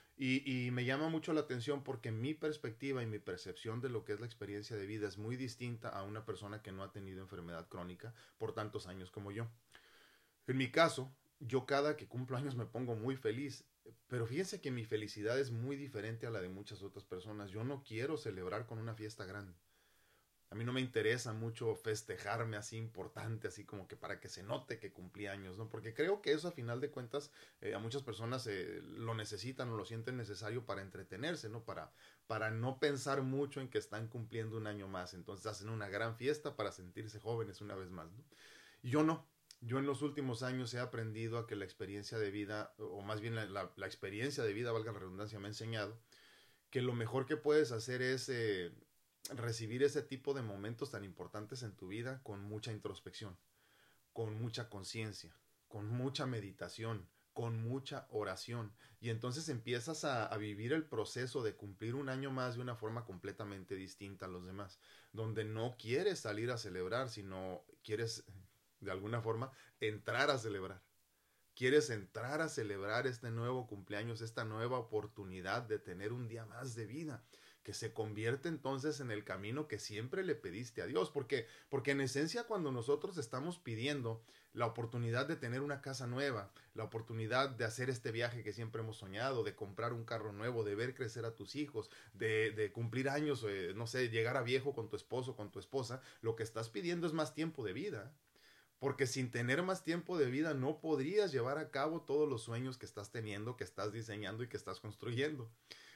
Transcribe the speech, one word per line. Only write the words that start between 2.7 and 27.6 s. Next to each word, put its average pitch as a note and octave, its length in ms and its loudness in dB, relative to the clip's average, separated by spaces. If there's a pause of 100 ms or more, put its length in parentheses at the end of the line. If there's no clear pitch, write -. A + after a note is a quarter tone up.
y A#2 40 0
mi G#2+ 120 -2
percepción G2+ 640 -4
de C3 80 0
lo A2 120 0
que G#2 120 -2
es G2+ 60 -2
la A#2 40 -4
experiencia G#2 500 -6
de G2+ 120 -2
vida G#2+ 200 0
es G2 120 -4
muy A2 180 0
distinta A#2+ 540 -4
a G2 140 -4
una G#2+ 200 -4
persona G#2 380 -6
que F#2+ 100 -8
no F#2+ 100 -6
ha F#2+ 80 -6
tenido F#2+ 300 -8
enfermedad F2 480 -8
crónica F#2 460 -8 (240)
por A2 160 -2
tantos G#2+ 320 -2
años F#2 240 -8
como G2+ 200 -8
yo. A2+ 160 -2 (1000)
En C3 100 4
mi B2+ 140 4
caso, D3 440 6 (240)
yo B2+ 280 2
cada C#3+ 320 6
que - 100 -10
cumplo B2 300 -2
años C3+ 180 0
me A#2 80 0
pongo A#2+ 300 -2
muy B2 220 0
feliz, B2+ 480 -2 (440)
pero A#2+ 160 0
fíjense F3 380 0
que C#3 80 -2
mi A#2 160 -2
felicidad G#2+ 520 2
es C3+ 120 4
muy A#2+ 260 0
diferente A#2 500 -4
a A#2 40 -2
la G#2+ 100 0
de F2+ 80 -2
muchas F#2+ 340 -8
otras G2 220 -10
personas. G2+ 460 -6
Yo A2 120 -2
no C3+ 240 -2
quiero C3 300 0
celebrar G2 480 -2
con A2+ 140 -6
una A2+ 160 -4
fiesta G#2+ 320 -6
grande. F#2+ 260 -8 (960)
A G2 60 -10
mí A2+ 100 -2
no B2 80 2
me C3 80 4
interesa A2+ 520 4
mucho A2+ 420 0
festejarme G#2+ 840 0
así A2 200 -6
importante, A2+ 720 -4
así G2+ 160 -8
como F#2+ 240 -8
que F2 80 -10
para F2+ 240 -6
que - 80 -12
se F#2 160 -10
note A2+ 340 -4
que G2 140 -10
cumplí F#2+ 340 -8
años, G2 320 -6
¿no? A2 100 -6
Porque A2+ 240 -6
creo F#3+ 300 4
que D3 100 4
eso D#3 140 4
a E3+ 60 -2
final A#2+ 280 -2
de C#3+ 100 0
cuentas, C3 420 -4 (280)